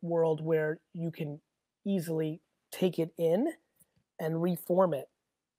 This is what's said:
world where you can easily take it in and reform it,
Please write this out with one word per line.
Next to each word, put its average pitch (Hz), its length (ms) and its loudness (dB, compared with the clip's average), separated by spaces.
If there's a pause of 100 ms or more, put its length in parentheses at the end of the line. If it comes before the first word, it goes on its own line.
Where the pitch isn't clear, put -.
world 165 420 0
where 156 360 0 (140)
you 165 180 -4
can 147 300 -8 (440)
easily 165 560 -2 (300)
take 185 260 0
it 165 200 0
in 180 360 2 (640)
and 165 220 -2
reform 180 540 2
it, 131 140 -6 (500)